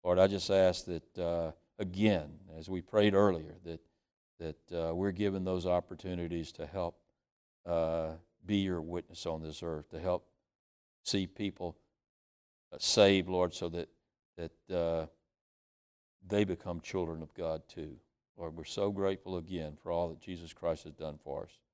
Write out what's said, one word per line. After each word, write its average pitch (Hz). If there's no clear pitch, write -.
Lord, 90
I 95
just 98
ask 92
that, 87
uh, 85
again, 95
as 80
we 92
prayed 104
earlier, 92
that, 82
that, 80
uh, 82
we're 95
given 95
those 92
opportunities 87
to 78
help, 87
uh, 82
be 101
your 92
witness 85
on 80
this 78
earth, 78
to 80
help 90
see 98
people, 90
uh, 73
saved, 98
Lord, 90
so 85
that, 85
that, 85
uh, 82
they 101
become 87
children 82
of 76
God 80
too. 76
Lord, 82
we're 80
so 101
grateful 95
again 80
for 85
all 85
that 78
Jesus 85
Christ 82
has 80
done 76
for 69
us. -